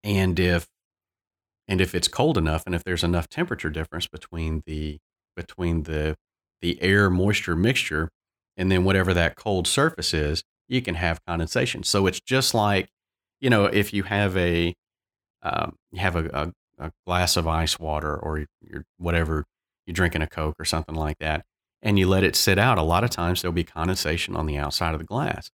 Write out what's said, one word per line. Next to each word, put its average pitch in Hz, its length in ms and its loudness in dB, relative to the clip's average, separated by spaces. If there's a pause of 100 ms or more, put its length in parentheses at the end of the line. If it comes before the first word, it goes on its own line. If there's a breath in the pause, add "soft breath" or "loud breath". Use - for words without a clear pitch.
And 95 360 2
if, 87 280 2 (1000)
and 92 140 0
if 92 140 2
it's 87 140 0
cold 147 280 2
enough, 80 300 0
and 90 80 -4
if 85 100 -4
there's 90 200 -2
enough 87 240 0
temperature 147 420 -6
difference 80 360 -6
between 80 600 -6
the, 76 320 -8 (380)
between 85 480 -4
the, 78 320 -2 (440)
the 85 220 -2
air 98 280 4
moisture 90 440 0
mixture 82 560 0 (460)
and 95 160 2
then 92 120 4
whatever 95 300 4
that 85 220 2
cold 92 320 -2
surface 151 440 0
is, 78 300 0 (240)
you 127 160 -2
can 90 140 -4
have 85 280 -2
condensation. 87 600 -2
So 98 220 2
it's 90 140 0
just 131 340 0
like, 101 360 2 (500)
you 131 100 0
know, 104 160 6
if 101 260 2
you 101 100 0
have 98 340 0
a, 87 380 2 (680)
um, - 340 -4 (160)
you 92 80 -8
have 90 160 0
a, 80 80 0 (540)
a, 76 80 -10
a 78 60 -10 (140)
glass 90 300 0
of 82 100 0
ice 80 320 0
water, 76 380 -4
or 78 300 -6 (140)
you're, 73 240 -14 (140)
whatever, 82 460 0 (420)
you're 87 80 -10
drinking 85 280 2
a 78 40 0
Coke 78 320 -4
or 82 60 -10
something 80 320 -2
like 76 220 -4
that, 78 260 -4 (360)
and 104 160 2
you 92 120 6
let 95 160 4
it - 100 2
sit 95 240 4
out, 113 200 4
a 80 40 2
lot 87 220 2
of 120 60 0
times 90 300 -2
there'll 87 120 -4
be 85 100 0
condensation 82 720 -4
on 80 120 -2
the 73 120 -2
outside 78 360 0
of 76 40 -2
the 82 80 -8
glass. - 480 -6